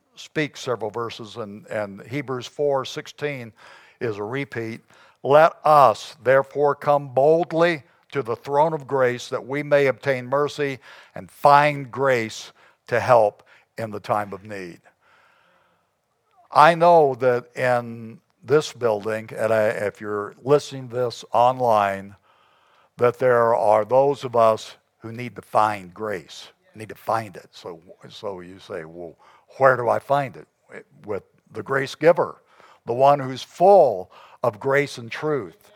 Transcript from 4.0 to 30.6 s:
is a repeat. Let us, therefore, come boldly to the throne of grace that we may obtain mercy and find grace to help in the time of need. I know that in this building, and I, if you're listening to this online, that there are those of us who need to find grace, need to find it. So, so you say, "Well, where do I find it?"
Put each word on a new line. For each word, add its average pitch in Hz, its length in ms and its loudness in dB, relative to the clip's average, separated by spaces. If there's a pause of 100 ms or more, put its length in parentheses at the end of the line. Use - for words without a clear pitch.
is 110 180 -6
a 104 40 -8
repeat. 117 580 -8 (420)
Let 147 320 6 (100)
us, 143 580 4
therefore, 135 520 0
come 143 340 -2
boldly 160 760 2 (320)
to 139 80 -2
the 113 140 -4
throne 147 360 0
of 147 140 -8
grace 123 420 -2
that 120 160 -6
we 135 160 -6
may 143 260 2
obtain 127 380 -2
mercy 139 540 -4 (380)
and 92 120 -16
find 143 600 2
grace 120 640 -4 (340)
to 117 140 0
help 113 420 2 (340)
in 113 140 -8
the 101 80 -10
time 104 340 -6
of 98 120 -18
need. 95 360 -14 (1700)
I 160 240 6
know 165 400 6
that 120 300 0 (100)
in 120 640 -4 (240)
this 147 280 0
building, 110 640 -4
and 110 160 -2
I, 110 180 2
if 92 300 -6
you're 104 440 -8
listening 135 460 -2
to 120 40 -14
this 123 380 -6
online, 107 840 2 (840)
that 120 200 0
there 120 380 2
are 107 280 2
those 135 380 0
of 120 140 -6
us 113 400 2 (220)
who 113 120 -14
need 117 240 -12
to - 80 -16
find 104 500 -2
grace, 101 580 -12 (260)
need 110 140 -14
to 95 40 -14
find 107 420 -6
it. - 140 -20
So, 87 300 -18 (280)
so 98 340 -12
you 90 180 -20
say, 90 240 -12
"Well, 82 320 -16 (420)
where 131 180 6
do 120 120 -2
I 110 100 0
find 135 380 -4
it?" 78 100 -20 (580)